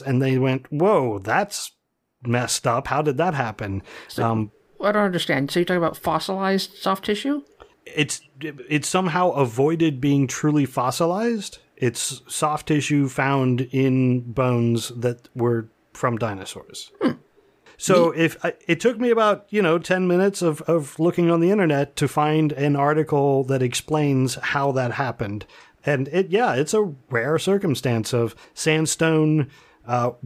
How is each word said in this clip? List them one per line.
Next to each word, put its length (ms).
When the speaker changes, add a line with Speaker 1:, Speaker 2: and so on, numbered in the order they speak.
Speaker 1:
and 160
they 180
went, 320
"Whoa, 480
that's 540
messed 400
up. 220
How 160
did 140
that 180
happen?" 480
Speaker 2:
So, 160
Speaker 1:
Um, 280
Speaker 2:
I 100
don't 120
understand. 480
So 80
you're 60
talking 120
about 200
fossilized 800
soft 280
tissue? 380
Speaker 1:
It's, 360
it's 460
somehow 440
avoided 720
being 260
truly 380
fossilized. 920
It's 520
soft 400
tissue 420
found 520
in 500
bones 720
that 400
were 320
from 240
dinosaurs. 720
Speaker 2:
Hmm. 100
Speaker 1:
So 340
Speaker 2:
Neat. 100
Speaker 1:
if 240
I, 80
it 120
took 200
me 100
about, 400
you 120
know, 180
ten 280
minutes 340
of, 200
of 380
looking 300
on 120
the 100
internet 460
to 100
find 460
an 240
article 680
that 160
explains 720
how 380
that 200
happened. 520
And 240
it, 200
yeah, 240
it's 200
a 200
rare 300
circumstance 720
of 220
sandstone, 960
uh, 260